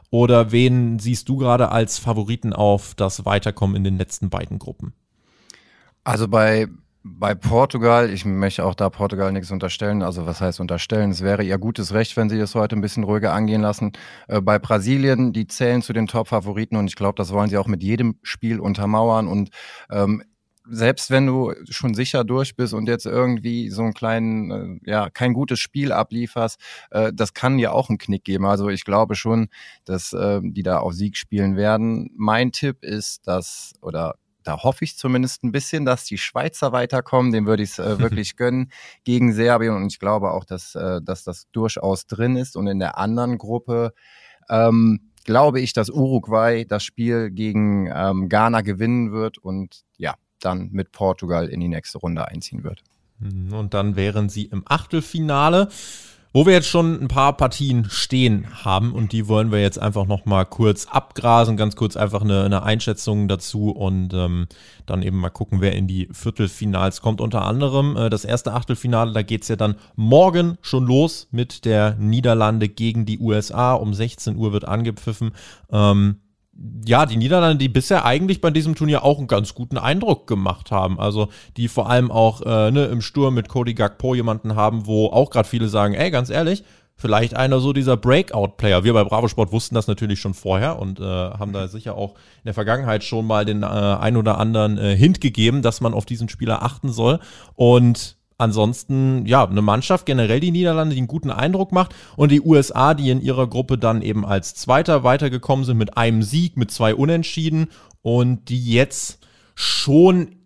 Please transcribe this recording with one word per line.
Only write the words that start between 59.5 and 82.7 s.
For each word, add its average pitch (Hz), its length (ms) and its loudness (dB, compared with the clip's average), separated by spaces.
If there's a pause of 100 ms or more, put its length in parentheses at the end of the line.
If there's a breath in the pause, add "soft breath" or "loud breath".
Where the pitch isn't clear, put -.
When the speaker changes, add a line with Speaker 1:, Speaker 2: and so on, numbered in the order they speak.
Speaker 1:
wir 104 80 2
jetzt 101 180 0
einfach 104 280 -2
noch 98 180 -2
mal 95 200 2
kurz 107 420 0
abgrasen, 117 720 2
ganz 104 200 -2
kurz 107 200 -2
einfach 101 260 -2
eine, 101 200 2
eine 98 220 0
Einschätzung 107 640 -2
dazu 104 420 -2
und, 95 440 -2
ähm, 87 340 -2 (360 loud breath)
dann 95 180 -4
eben 92 160 -2
mal 90 120 -2
gucken, 101 300 -4
wer 95 160 2
in 95 100 -2
die 92 240 -4
Viertelfinals 98 920 -4
kommt. 110 180 -2
Unter 110 220 -2
anderem, 139 540 0
äh, 113 140 0
das 107 140 -2
erste 110 300 -4
Achtelfinale, 117 580 -2
da 107 100 -2
geht's 107 240 -6
ja 113 80 -4
dann 104 220 -2 (180 loud breath)
morgen 170 640 4
schon 127 260 0
los 139 440 2
mit 123 360 -6
der 107 340 4
Niederlande 110 680 2
gegen 113 380 -2
die 107 140 -4
U 113 100 0
S 107 220 0
A. 123 220 2
Um 107 200 -2
sechzehn 120 400 -4
Uhr 110 180 -2
wird 101 140 -2
angepfiffen. 110 640 -4 (400 loud breath)
Ähm, 101 460 4 (680)
ja, 120 220 6
die 113 100 -4
Niederlande, 160 400 4
die 135 140 0
bisher 135 340 2
eigentlich 165 380 2
bei 165 80 2
diesem 156 240 0
Turnier 151 300 0
auch 143 120 4
einen 143 100 -8
ganz 104 280 0
guten 120 240 -8
Eindruck 180 480 0
gemacht 95 440 -2
haben. 95 300 0
Also 104 280 0 (280 loud breath)
die 117 100 -2
vor 113 220 -2
allem 123 220 2
auch, 113 320 2
äh, 110 280 2